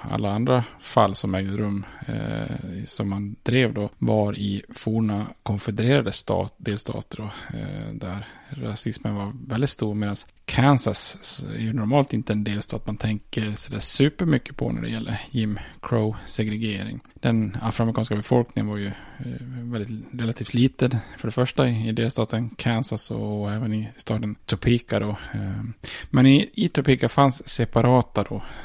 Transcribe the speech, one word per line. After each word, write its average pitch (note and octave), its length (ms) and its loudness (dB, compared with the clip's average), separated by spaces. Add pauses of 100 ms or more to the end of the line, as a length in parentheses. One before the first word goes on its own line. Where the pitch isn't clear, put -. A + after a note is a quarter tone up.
alla G#2+ 300 -2
andra A#2+ 320 4 (160)
fall G2 360 4
som G2 200 -2
ägde G2 220 -2
rum, G2+ 280 -2 (220)
eh, G#2+ 800 -6
som G2+ 240 -4
man G2+ 340 -4
drev A#2+ 300 2
då G#2 240 -4
var G#2+ 400 2
i G2+ 260 -4 (100)
forna A2 520 0 (180)
konfedererade A2 680 2
stat-, F#2+ 460 -2
delstater - 600 -6
då, - 400 -10
eh, G#2 360 -8
där G#2 340 -8 (220)
rasismen A2+ 680 -6
var G2+ 180 -4 (140)
väldigt C3 220 0
stor, G#2+ 240 -2
medan G2+ 220 0 (320)
Kansas - 1000 2 (100)
är A2+ 40 -6
ju A2 140 -2
normalt C3 400 2
inte A2 200 -2
en G#2 100 0
delstat G#2 440 -4
man G#2+ 100 -4
tänker G#2+ 580 -2
sådär - 240 -8
supermycket D3 800 2
på A#2+ 140 -2
när A2+ 100 -4
det A2+ 80 -4
gäller A2+ 320 -4 (100)
Jim G#2+ 280 0 (220)
Crow-segregering. G#2+ 1160 -2 (140)
Den A2 480 2
afroamerikanska A2+ 540 0
befolkningen A2 540 2
var G#2 80 -4
ju, G2+ 100 -4
eh, G2+ 60 -4 (720)
väldigt, A2+ 500 -6
relativt A#2 400 -4
liten B2 440 4 (200)
för - 100 -6
det G#2+ 40 -2
första B2+ 380 2
i, A2+ 180 0
i A2+ 40 0
delstaten A2+ 580 0
Kansas - 600 -2
och G#2 400 -2
även A2 220 -2
i G#2+ 220 -2
staden A2 400 -4 (100)
Topeka A#2 540 2
då. G#2 100 0
Eh, G#2 540 -6 (460)
men B2+ 160 8
i, C3+ 280 8
i - 160 2
Topeka C3 400 4
fanns C#3 380 4
separata A#2 760 4
då, G2 200 -6 (220)